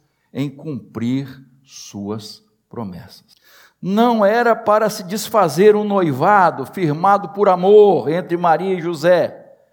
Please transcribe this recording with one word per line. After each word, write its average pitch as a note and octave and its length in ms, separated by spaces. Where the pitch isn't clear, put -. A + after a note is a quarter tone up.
em C#3 180
cumprir C3 960
suas - 840
promessas. - 680
Não A3 440
era A3+ 320
para G#3+ 340
se - 140
desfazer G3 720
um G#3 80
noivado F3+ 840
firmado F#3 600
por G3+ 200
amor F#3 640
entre E3+ 260
Maria F3 380
e F#3 60
José, E3 760